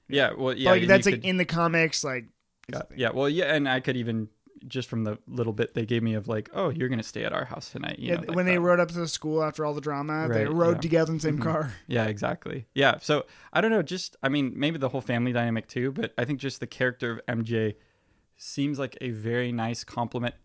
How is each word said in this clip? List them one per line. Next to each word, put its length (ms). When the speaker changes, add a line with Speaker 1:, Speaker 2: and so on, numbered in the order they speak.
Speaker 1:
Yeah, 280
well, 180
yeah, 180
Speaker 2:
Like, 100
Speaker 1:
you 60
Speaker 2:
that's, 180
Speaker 1:
could 120
Speaker 2:
like, 60
in 140
the 80
comics, 580
like, 200
Speaker 1:
Yeah, 80
Speaker 2:
it's 40
a 80
thing. 100
Speaker 1:
yeah, 140
well, 160
yeah, 260
and 140
I 120
could 160
even, 320
just 240
from 140
the 120
little 260
bit 200
they 120
gave 160
me 120
of, 140
like, 240
"Oh, 160
you're 220
gonna 140
stay 200
at 80
our 140
house 240
tonight," 280
you 100
Speaker 2:
Yeah, 80
Speaker 1:
know, 100
like 100
Speaker 2:
when 80
they 120
Speaker 1:
that. 40
Speaker 2:
rode 200
up 80
to 100
the 100
school 340
after 220
all 80
the 80
drama, 480
they 160
Speaker 1:
Right, 80
Speaker 2:
rode 260
Speaker 1:
yeah. 20
Speaker 2:
together 320
in 60
the 40
same 160
Speaker 1:
Mm-hmm. 60
Speaker 2:
car. 280
Speaker 1:
Yeah, 200
exactly. 680
Yeah, 240
so, 260
I 80
don't 80
know, 120
just, 400
I 60
mean, 280
maybe 220
the 120
whole 100
family 320
dynamic 360
too, 240
but 260
I 80
think 140
just 200
the 60
character 460
of 160
M 160
J 320
seems 420
like 220
a 100
very 420
nice 320
complement 500